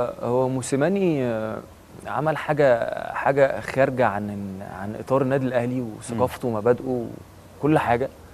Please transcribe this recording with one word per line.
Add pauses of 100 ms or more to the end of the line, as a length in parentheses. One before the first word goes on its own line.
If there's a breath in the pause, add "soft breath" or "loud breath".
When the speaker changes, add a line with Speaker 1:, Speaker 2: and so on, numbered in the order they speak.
(240)
Speaker 1:
هو
موسيماني،
آه، (500)
عمل
حاجة، (200)
حاجة
خارجة
عن، (220)
عن
إطار
النادي
الأهلي
وثقافته
Speaker 2:
مم.
Speaker 1:
ومبادئه (540)
وكل
حاجة. (240 loud breath)